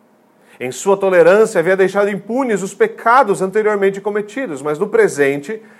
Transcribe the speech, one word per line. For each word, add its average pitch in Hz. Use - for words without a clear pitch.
Em 123
sua 190
tolerância, 190
havia 175
deixado 196
impunes 220
os 190
pecados 220
anteriormente 196
cometidos, 208
mas 151
no 196
presente 147